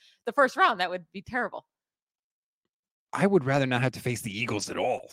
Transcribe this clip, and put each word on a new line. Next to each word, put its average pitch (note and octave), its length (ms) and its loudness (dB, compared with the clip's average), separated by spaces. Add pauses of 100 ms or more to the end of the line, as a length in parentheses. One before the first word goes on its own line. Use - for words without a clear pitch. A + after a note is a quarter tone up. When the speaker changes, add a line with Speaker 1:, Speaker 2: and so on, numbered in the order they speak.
(260)
Speaker 1:
the - 60 -4
first C4+ 260 4
round. C#4+ 220 4
That F3+ 100 0
would F3+ 240 -6
be G3 80 -10
terrible. - 460 -6 (1400)
Speaker 2:
I D#3 140 0
would G3 180 4
rather C3+ 220 2
not B2 160 0
have B2+ 120 0
to - 60 -14
face B2 220 -4
the G#2+ 80 -8
Eagles G#2+ 400 -4
at - 80 -8
all, - 360 -2